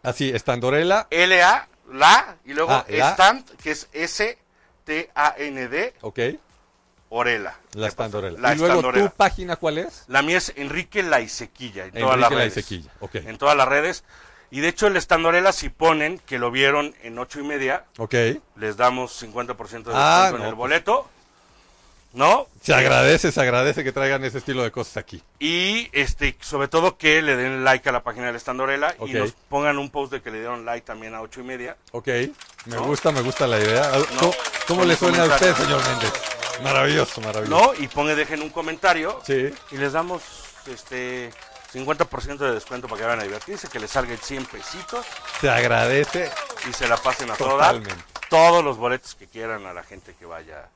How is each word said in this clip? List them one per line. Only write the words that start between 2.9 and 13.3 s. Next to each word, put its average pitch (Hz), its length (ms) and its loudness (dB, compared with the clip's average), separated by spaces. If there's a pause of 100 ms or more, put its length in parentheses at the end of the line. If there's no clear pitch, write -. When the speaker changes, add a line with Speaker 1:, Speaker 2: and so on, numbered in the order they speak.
Speaker 2:
Stand, 202 440 4
que - 160 -8
es - 200 -8
S 170 460 -4 (460)
T 156 300 -6
A 147 220 2
N 135 320 -8
D. 175 340 -4
Speaker 1:
Ok. 110 160 -10 (960)
Speaker 2:
Orela. 117 360 0
Speaker 1:
La - 60 -20
Speaker 2:
¿Qué - 180 -20
pasó? 107 140 -6
Speaker 1:
Estandorela. 101 520 -6
Speaker 2:
La 120 140 2
Speaker 1:
¿Y - 40 -2
luego 170 160 4
Speaker 2:
Estandorela. 170 360 2
Speaker 1:
tu - 60 -20
página 175 400 0
cuál 156 220 -2
es? 302 300 -10
Speaker 2:
La 135 140 4
mía 165 160 2
es - 180 -4
Enrique 151 460 -4
Laisequilla, 120 800 -2
en 92 60 -14
Speaker 1:
Enrique 92 160 -10
Speaker 2:
todas 131 160 4
las 120 100 6
redes. 131 100 0 (160)
Speaker 1:
Laisequilla, 87 340 -8 (100)
ok. 101 160 -12
Speaker 2:
En 107 220 -10